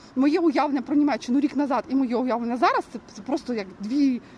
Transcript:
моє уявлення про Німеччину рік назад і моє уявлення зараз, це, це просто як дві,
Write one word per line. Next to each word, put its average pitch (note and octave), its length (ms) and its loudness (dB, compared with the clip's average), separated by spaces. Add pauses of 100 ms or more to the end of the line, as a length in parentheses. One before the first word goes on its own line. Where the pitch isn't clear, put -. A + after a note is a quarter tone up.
(160)
моє D4 240 2
уявлення C#4+ 420 2
про - 140 -2
Німеччину C#4 440 2
рік B3+ 160 0
назад C4 320 0
і B3+ 60 -2
моє B3+ 220 0
уявлення A#3+ 400 -2
зараз, F#4+ 360 2
це, A#3 60 -10 (140)
це G3+ 100 -16
просто B3+ 320 -4
як G3+ 120 -4 (140)
дві, B3 420 2 (160)